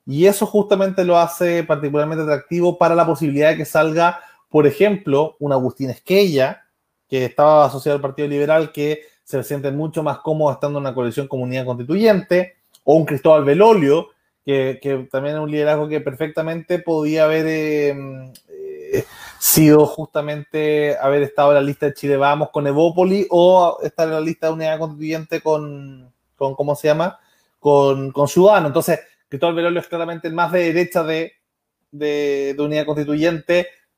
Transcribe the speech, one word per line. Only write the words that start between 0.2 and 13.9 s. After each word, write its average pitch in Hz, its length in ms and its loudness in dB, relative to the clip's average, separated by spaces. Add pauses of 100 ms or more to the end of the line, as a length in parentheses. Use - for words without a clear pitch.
eso 202 180 2
justamente 196 600 0
lo 175 120 2
hace 170 480 0
particularmente 151 600 -2
atractivo 170 520 -2
para 170 180 2
la 170 120 4
posibilidad 151 440 0
de 170 60 -2
que 160 80 -8
salga, 160 560 0 (280)
por 151 180 4
ejemplo, 156 720 0
un 143 140 -4
Agustín 127 380 -4
Esquella, 170 760 0 (440)
que 131 160 -2
estaba 147 420 4
asociado 139 300 -2
al 139 60 -6
Partido 139 240 -6
Liberal, 147 460 0
que 151 300 -4 (200)
se 131 220 -6
siente 143 260 -6
mucho 156 320 -6
más 151 160 -4
cómodo 156 340 -2
estando 143 260 -6
en 139 60 -8
una 131 100 -6
coalición 127 340 -4
con 131 120 -8
Unidad 127 240 -6
Constituyente, 180 920 0 (320)
o 147 60 6
un 160 100 4
Cristóbal 151 400 2
Belolio, 170 640 4 (340)